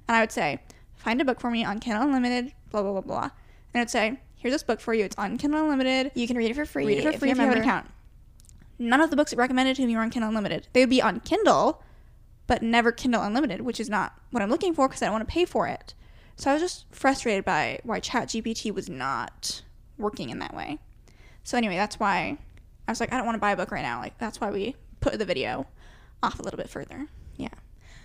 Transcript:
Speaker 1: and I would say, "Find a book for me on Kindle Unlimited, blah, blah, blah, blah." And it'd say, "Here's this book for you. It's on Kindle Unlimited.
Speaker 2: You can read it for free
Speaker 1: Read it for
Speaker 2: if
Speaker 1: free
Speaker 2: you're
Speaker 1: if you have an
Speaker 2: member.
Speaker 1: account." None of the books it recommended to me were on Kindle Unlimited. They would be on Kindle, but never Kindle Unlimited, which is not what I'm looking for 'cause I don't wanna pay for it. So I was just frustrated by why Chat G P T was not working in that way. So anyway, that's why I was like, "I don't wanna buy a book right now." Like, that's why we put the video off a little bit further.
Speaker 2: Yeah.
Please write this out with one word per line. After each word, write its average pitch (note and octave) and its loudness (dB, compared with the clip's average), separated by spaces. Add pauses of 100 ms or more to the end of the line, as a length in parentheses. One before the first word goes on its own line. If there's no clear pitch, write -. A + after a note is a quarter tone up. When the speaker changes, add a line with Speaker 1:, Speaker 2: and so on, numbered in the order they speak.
Speaker 1:
and A3+ 4
I A3+ 6
would A3+ 2
say, D#3 -2 (340)
"Find A#3+ 0
a - -2
book B3+ 0
for A#3+ -2
me A#3 0
on G3+ -4
Kindle A3+ -2
Unlimited, B3 0 (180)
blah, G#3 0
blah, G3 0
blah, F#3+ -4
blah." F#3 -4 (420)
And A#3+ 2
it'd A#3 0
say, A3+ 0 (180)
"Here's B3 -2
this D4+ 2
book A3+ 0
for A#3 -4
you. A3 4
It's - -10
on G#3 -4
Kindle D4 0
Unlimited. C4 2
Speaker 2:
You A#3+ 0
can B3 -2
read A3+ 2
it A#3 -4
for D4 -2
free C#4 -2
Speaker 1:
Read - 4
it - 0
for D4+ 4
Speaker 2:
if D#4 -2
Speaker 1:
free C#4 2
Speaker 2:
you're C4+ 6
Speaker 1:
if B3+ 2
you C#4 6
have C4 6
an A#3+ 4
Speaker 2:
member. C4+ 2
Speaker 1:
account." - -2 (880)
None A#3+ 4
of D#4+ 4
the C#4+ 0
books D4 4
it - -2
recommended B3+ 2
to C4+ 0
me A#3 2
were A3+ 0
on A3+ -2
Kindle A3+ -2
Unlimited. G#3+ -2
They B3 8
would B3+ 8
be B3+ 6
on A3 2
Kindle, D4 4 (640)
but A#3+ 2
never A#3 4
Kindle A#3 0
Unlimited, A3 0
which A#3 -6
is G#3 -6
not G3+ -2 (120)
what A3+ 0
I'm G3+ 0
looking E4+ 2
for C4+ 4
'cause - -12
I A3+ 2
don't F3+ 0
wanna A3 -2
pay E4+ 0
for G#3+ 0
it. - -10 (420)
So - 0
I C#4 6
was D#4 2
just - -4
frustrated B3 0
by D3+ 0
why G3+ -4
Chat G3 -2
G A3 -4
P A3 -4
T - -6
was F#3 -6
not C3 -6 (360)
working G#3 -4
in - -8
that - -10
way. - -8 (640)
So - -2
anyway, G#3 0
that's G3+ -2
why G3+ 0 (500)
I - 0
was - -4
like, A3+ -4
"I B3+ 0
don't C4 -2
wanna A3+ 0
buy G3+ 2
a F#3+ -2
book F3+ -4
right D3+ -4
now." A#2+ -6
Like, - -10
that's A3 -8
why G#3 -2
we G#3 -4 (260)
put - 0
the G#3 -4
video C3+ -2 (580)
off - -4
a - -12
little - -8
bit - -8
further. - -12 (280)
Speaker 2:
Yeah. - -8 (560)